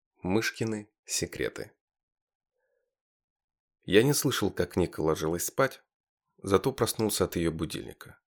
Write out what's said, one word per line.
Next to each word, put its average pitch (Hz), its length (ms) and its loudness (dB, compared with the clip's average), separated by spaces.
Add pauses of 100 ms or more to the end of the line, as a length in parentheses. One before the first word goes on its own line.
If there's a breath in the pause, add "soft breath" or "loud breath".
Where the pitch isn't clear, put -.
(200)
Мышкины 110 680 -2 (160)
секреты. - 640 -6 (2000)
Я 87 180 6
не 143 100 4
слышал, - 380 0
как - 260 -4
Ника 85 240 0
ложилась 80 460 0
спать, - 360 -2 (600)
зато 98 280 2
проснулся 110 540 0
от - 120 -4
её 82 160 0
будильника. - 760 -8